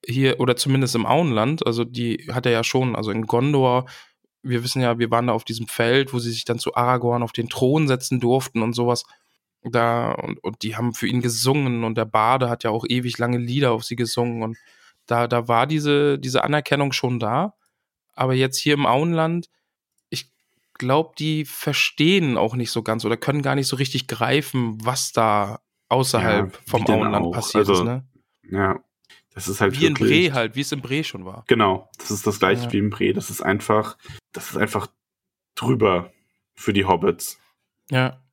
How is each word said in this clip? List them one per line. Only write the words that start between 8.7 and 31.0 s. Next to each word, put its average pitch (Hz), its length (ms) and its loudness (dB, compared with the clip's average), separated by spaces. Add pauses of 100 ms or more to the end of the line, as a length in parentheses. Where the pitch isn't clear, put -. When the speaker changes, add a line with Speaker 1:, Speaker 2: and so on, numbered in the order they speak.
Speaker 1:
sowas. 120 320 0 (580)
Da, 117 500 0
und, - 300 -8
und 107 200 -8
die 110 140 -6
haben 117 180 -2
für - 120 -6
ihn 123 140 0
gesungen 120 640 0
und 113 140 -4
der 113 80 0
Barde 120 420 2
hat 120 160 -4
ja 113 60 2
auch 113 180 -2
ewig 123 300 -2
lange 120 180 0
Lieder 120 360 0
auf 113 120 -2
sie - 120 -8
gesungen 117 460 -2
und 113 140 -6 (480)
da, 120 240 0
da 117 200 0
war 120 180 4
diese, 147 520 2
diese 131 260 -2
Anerkennung 143 480 0
schon 123 280 -2
da. 131 320 -2 (640)
Aber 131 180 0
jetzt 131 240 2
hier - 160 0
im 143 140 2
Auenland, 160 640 0 (580)
ich - 220 -10 (480)
glaub, 143 380 0
die 156 280 -2
verstehen 151 920 0
auch 113 180 0
nicht 117 140 -2
so 113 120 -4
ganz 110 220 -2
oder 113 140 0
können 143 240 -2
gar 135 120 0
nicht 135 120 0
so 131 100 -2
richtig 131 320 -4
greifen, 123 760 -2
was 127 300 -4
da 104 480 0 (300)
außerhalb 110 640 2
Speaker 2:
Ja, - 120 -20
Speaker 1:
vom 117 140 0
Speaker 2:
wie 110 60 -2
denn 107 160 4
Speaker 1:
Auenland 104 240 0
Speaker 2:
auch? 85 60 -2
Speaker 1:
passiert 107 360 0
Speaker 2:
Also, 101 60 6
Speaker 1:
ist, 90 100 4
ne? 127 240 -4 (420)
Speaker 2:
ja, 95 300 0 (540)
das 98 120 -10
ist 95 140 -6
halt 107 180 2
Speaker 1:
Wie 156 60 4
in 151 160 2
Speaker 2:
wirklich 147 300 4
Speaker 1:
Bre 135 40 -6
halt, 117 220 -2
wie 139 60 -4
es 139 100 -6
in 143 80 -6
Bre 135 240 -4